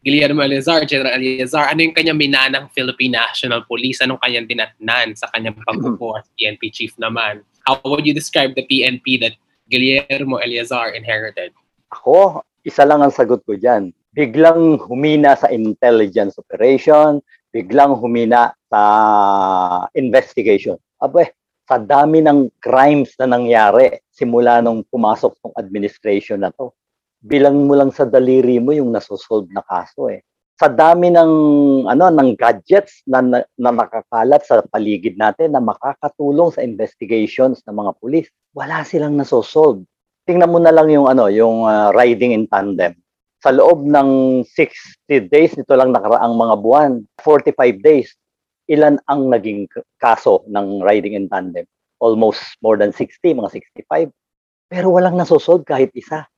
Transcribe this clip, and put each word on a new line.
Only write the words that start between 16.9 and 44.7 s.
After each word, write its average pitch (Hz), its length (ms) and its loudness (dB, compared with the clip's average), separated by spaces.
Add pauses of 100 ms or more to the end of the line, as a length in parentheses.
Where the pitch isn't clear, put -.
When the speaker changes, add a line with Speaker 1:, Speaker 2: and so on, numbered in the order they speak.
Speaker 2:
biglang 123 400 2
humina 120 560 0 (180)
sa 104 140 0 (1120)
investigation. 113 800 -2 (240)
Abe, 156 320 0 (340)
sa 123 160 -2
dami 147 400 2
ng 143 400 2
crimes 131 560 0
na 127 80 -4
nangyari 120 640 2 (240)
simula 120 480 0
nung 113 240 -4
pumasok 113 560 -2
tong - 160 -18
administration 101 880 -6
na 90 80 -6
to, - 240 -14 (480)
bilang 139 400 2
mo 143 80 2
lang 139 160 4
sa 139 160 -2
daliri 127 560 2
mo 139 160 -2
yung 127 160 -2
nasosolve 104 560 -6
na 98 160 -10
kaso 104 480 -8
eh. - 80 -14 (400)
Sa 156 80 4
dami 165 400 4
ng, 165 240 4 (560)
ano, 139 240 2
ng 135 240 2
gadgets 123 720 0
na, 131 160 0
na, 123 160 0 (160)
na 120 160 0
nakakalat 117 720 -2
sa 117 240 2
paligid 104 480 -6
natin 123 400 -2
na 123 80 0
makakatulong 147 880 -4
sa - 80 -10
investigations 113 1040 -4
ng 104 160 -12
mga 98 160 -6
pulis, 151 320 -6 (240)
wala 147 320 -10
silang 147 320 -4
nasosolve. 135 720 0 (400)
Tingnan 175 240 2
mo 170 80 2
na 165 100 6
lang 156 220 6
yung, 139 160 4
ano, 120 240 2
yung, 113 320 2
ah, 107 320 2
riding 120 400 2
in 107 80 -2
tandem. 98 480 -4 (480)
Sa - 120 0
loob 143 360 4
ng 135 560 2
sixty - 880 -4